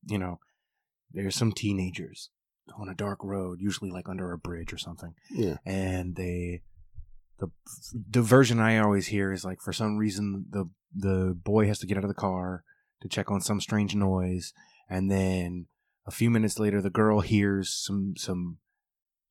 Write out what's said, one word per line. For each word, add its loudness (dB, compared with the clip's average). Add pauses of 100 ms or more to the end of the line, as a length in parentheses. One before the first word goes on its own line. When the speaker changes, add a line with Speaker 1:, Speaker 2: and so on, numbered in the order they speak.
Speaker 1:
you -2
know, -4 (760)
there's -4
some 2
teenagers -4 (460)
on -12
a -12
dark -6
road, -4
usually, -2
like, -8
under -6
a -8
bridge -8
or -10
something. -12 (160)
Speaker 2:
Yeah. -2
Speaker 1:
And -4
they, -6 (760)
the, -6 (580)
the 4
version 8
I 6
always 4
hear 0
is, -6
like, -6
for -6
some -2
reason -2
the, -2 (240)
the 2
boy 4
has 0
to -10
get -2
out -2
of -2
the -4
car -4 (360)
to -12
check -2
on 2
some 0
strange 0
noise, 0 (380)
and 0
then 0 (380)
a -14
few 2
minutes 4
later 4
the 0
girl 4
hears 2
some, -4
some -6 (720)